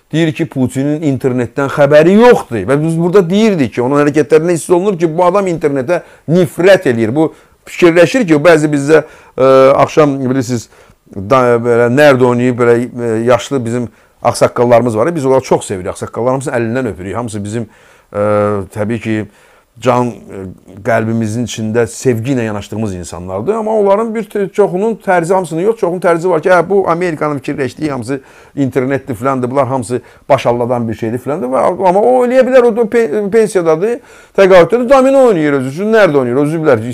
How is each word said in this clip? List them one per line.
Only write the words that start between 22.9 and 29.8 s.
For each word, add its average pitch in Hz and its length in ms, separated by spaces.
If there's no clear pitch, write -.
insanlardır. 92 640
Amma 214 180
onların 208 380
bir 220 100
tə-, 202 280
çoxunun 196 420
tərzi, 180 280
hamısının 170 280
yox, 220 160
çoxunun 175 240
tərzi 170 280
var 156 120
ki, 180 80
hə, 175 200
bu 196 100
Amerikanın 156 500
fikirləşdiyi 143 520
hamısı 131 280
internetdir 131 600
filandır, 123 360
bunlar 135 160
hamısı 123 340